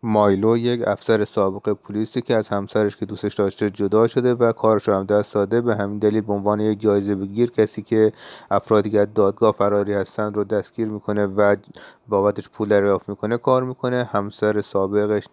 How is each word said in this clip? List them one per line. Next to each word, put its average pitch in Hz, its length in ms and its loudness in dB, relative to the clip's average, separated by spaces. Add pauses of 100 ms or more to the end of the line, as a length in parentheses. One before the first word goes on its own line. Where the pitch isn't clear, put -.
مایلو 107 540 4
یک 117 300 -2
افسر 104 380 0
سابق 98 480 -2
پلیسی 107 480 -6
که 120 140 -2
از 107 140 -2
همسرش 101 480 -2
که - 80 -6
دوستش 101 300 -8
داشته 101 340 -2
جدا 104 380 2
شده 123 260 0
و 120 180 2
کارش 110 360 2
رو 107 60 2
هم 98 100 0
دست 104 300 0
داده، 104 280 0
به 117 140 0
همین 104 240 -6
دلیل 107 220 2
به 104 120 -4
عنوان 104 260 0
یک 107 200 0
جایزه 101 360 0
بگیر، 101 360 -2
کسی 107 300 -2
که 110 320 2 (380)
افرادی 104 380 2
که 104 100 2
از 104 160 0
دادگاه 104 360 2
فراری 101 420 0
هستن 104 400 -4
رو 104 100 -2
دستگیر 104 440 -4
می‌کنه 104 380 -4
و 101 300 2 (520)
بابتش 101 420 0
پول 104 200 -6
دریافت 101 400 2
می‌کنه، 107 280 -6
کار 127 260 0
می‌کنه. 123 400 -4
همسر 107 580 -2
سابقش 104 720 -2